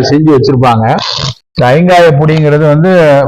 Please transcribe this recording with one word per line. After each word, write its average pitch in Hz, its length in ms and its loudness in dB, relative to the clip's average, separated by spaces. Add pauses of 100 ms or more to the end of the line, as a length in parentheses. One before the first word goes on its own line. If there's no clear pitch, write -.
(100)
செஞ்சு 156 240 0
வச்சிருப்பாங்க. 123 500 0 (680)
இந்த 123 100 -2 (120)
ஐங்காய 175 300 2 (140)
பொடிங்கிறது 156 440 0 (100)
வந்து 165 160 0 (380)